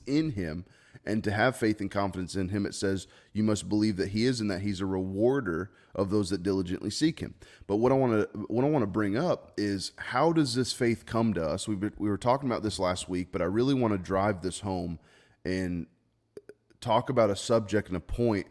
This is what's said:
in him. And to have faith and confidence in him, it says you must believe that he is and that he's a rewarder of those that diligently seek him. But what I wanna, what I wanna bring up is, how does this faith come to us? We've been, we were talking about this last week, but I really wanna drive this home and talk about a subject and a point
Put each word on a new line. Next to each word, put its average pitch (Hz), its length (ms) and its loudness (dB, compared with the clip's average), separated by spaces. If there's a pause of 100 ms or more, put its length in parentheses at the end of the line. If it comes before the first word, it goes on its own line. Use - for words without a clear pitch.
in 151 260 0
him. 87 340 -6 (420)
And 107 160 0
to 107 80 0
have 110 240 2
faith 107 260 0
and 98 100 -6
confidence 92 440 -2
in 92 140 -2
him, 101 160 -2
it - 80 -6
says 95 320 -2 (260)
you 107 120 0
must 104 260 0
believe 104 280 2
that 95 120 -2
he 110 160 0
is 127 160 0
and 104 80 0
that 92 120 -2
he's 101 200 -4
a 98 60 -2
rewarder 95 800 0 (240)
of 95 160 0
those 98 220 0
that 95 100 -2
diligently 95 480 -2
seek 160 300 0
him. - 160 -8 (320)
But 101 80 0
what 120 160 4
I 135 40 4
wanna, 120 300 4 (220)
what 123 180 0
I 143 40 2
wanna 139 180 2
bring 101 280 -2
up 151 400 -2
is, 101 420 -2
how 151 360 2
does 143 220 2
this 123 180 0
faith 117 320 0
come 113 300 2
to 82 100 0
us? 78 220 -2
We've 104 120 -2
been, 104 200 -2
we 104 100 0
were 101 80 0
talking 131 320 0
about 110 140 -2
this 104 160 -2
last 90 280 0
week, 90 240 -2
but 87 100 -4
I 82 40 2
really 120 300 2
wanna 113 240 2
drive 95 420 0
this 87 200 -6
home 87 360 -4 (460)
and 90 420 -2 (960)
talk 117 300 2
about 117 180 6
a 101 60 0
subject 107 520 0
and 90 100 -4
a 85 40 -4
point 113 500 0